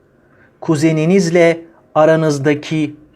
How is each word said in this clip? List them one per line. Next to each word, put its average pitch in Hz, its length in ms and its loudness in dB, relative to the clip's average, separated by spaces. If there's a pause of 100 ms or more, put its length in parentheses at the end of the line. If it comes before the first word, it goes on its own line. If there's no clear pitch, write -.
(600)
kuzeninizle 165 1000 0 (340)
aranızdaki 151 1000 0 (200)